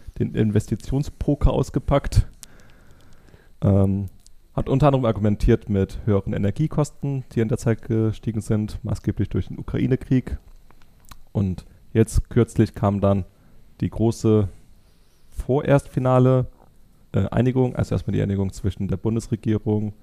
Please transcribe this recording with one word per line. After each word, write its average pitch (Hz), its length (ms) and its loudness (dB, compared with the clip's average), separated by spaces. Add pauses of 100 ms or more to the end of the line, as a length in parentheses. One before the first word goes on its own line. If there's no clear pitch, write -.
(180)
den 107 160 -4
Investitionspoker 117 1160 0
ausgepackt. - 760 0 (1400)
Ähm, 98 460 2 (480)
hat 120 120 -2
unter 135 200 4
anderem 131 180 2
argumentiert 107 640 2
mit 95 360 0
höheren 104 280 0
Energiekosten, 139 1000 -4
die - 80 -2
in 110 80 0
der 113 120 -2
Zeit 113 240 -2
gestiegen 110 580 -2
sind, 107 420 -4
maßgeblich 104 460 -4
durch - 180 -4
den - 120 -12
Ukraine-Krieg. 127 800 -2 (920)
Und 95 340 -4 (280)
jetzt - 360 2
kürzlich 113 440 2
kam 101 260 0
dann 98 240 2 (560)
die 101 100 -2
große 110 600 2 (800)
vorerst 139 580 0
finale, 127 600 2 (680)
äh, 98 160 0
Einigung, 127 480 0
also - 180 -2
erstmal 104 180 -4
die 104 80 -2
Einigung 98 300 -2
zwischen 95 380 -6
der 92 80 -4
Bundesregierung, 107 1040 -2